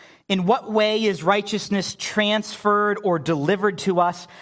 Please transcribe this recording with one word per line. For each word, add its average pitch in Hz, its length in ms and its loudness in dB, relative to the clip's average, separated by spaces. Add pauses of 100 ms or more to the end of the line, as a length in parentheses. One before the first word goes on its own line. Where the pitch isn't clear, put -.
(280)
In 190 180 0
what 220 260 0
way 214 320 2
is 185 200 0
righteousness 202 720 -2
transferred 208 1080 0
or 180 140 2
delivered 165 600 0
to 180 220 2
us? 175 260 -2 (140)